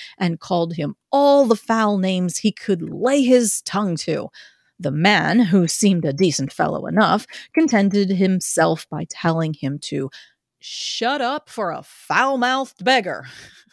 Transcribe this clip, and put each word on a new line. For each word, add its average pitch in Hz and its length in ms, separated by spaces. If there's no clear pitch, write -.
and 170 220
called 170 380
him 147 180
all 285 340
the 226 100
foul 214 440
names 185 380
he 214 140
could 185 300
lay 196 400
his 247 400
tongue 190 360
to. 151 320
The 143 120
man, 170 480
who 185 280
seemed 180 380
a 139 80
decent 147 400
fellow 156 320
enough, 180 400
contented 202 580
himself 180 800
by 160 180
telling 160 460
him 143 300
to 143 260
"shut - 600
up 269 300
for 190 220
a - 100
foul-mouthed 254 1000
beggar." 180 420